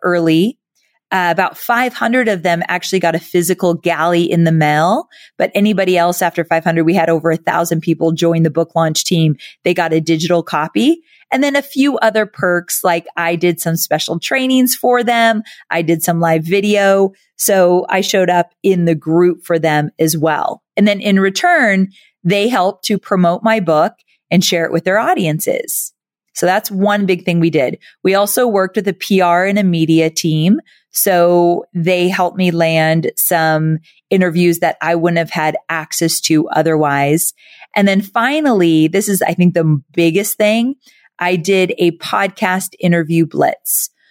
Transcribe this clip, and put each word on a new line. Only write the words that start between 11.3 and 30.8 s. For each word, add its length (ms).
And 120
then 120
a 60
few 380
other 260
perks, 580
like 220
I 180
did 260
some 140
special 440
trainings 560
for 280
them. 400
I 140
did 200
some 160
live 240
video. 680
So 500
I 140
showed 300
up 220
in 220
the 100
group 480
for 160
them 400
as 180
well. 460
And 120
then 120
in 200
return, 720
they 260
helped 360
to 120
promote 460
my 160
book 340
and 120
share 220
it 60
with 140
their 120
audiences. 960
So 140
that's 240
one 340
big 180
thing 160
we 120
did. 260
We 120
also 320
worked 280
with 120
a 60
P 280
R 240
and 140
a 40
media 460
team. 500